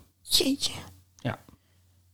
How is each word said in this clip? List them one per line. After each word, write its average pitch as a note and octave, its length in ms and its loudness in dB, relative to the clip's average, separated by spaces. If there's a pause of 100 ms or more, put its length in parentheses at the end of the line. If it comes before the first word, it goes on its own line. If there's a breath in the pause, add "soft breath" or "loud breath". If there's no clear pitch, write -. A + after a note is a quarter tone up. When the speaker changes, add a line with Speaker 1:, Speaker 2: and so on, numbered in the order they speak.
(200)
Speaker 1:
Jeetje. - 520 2 (440)
Speaker 2:
Ja. - 220 -4 (760)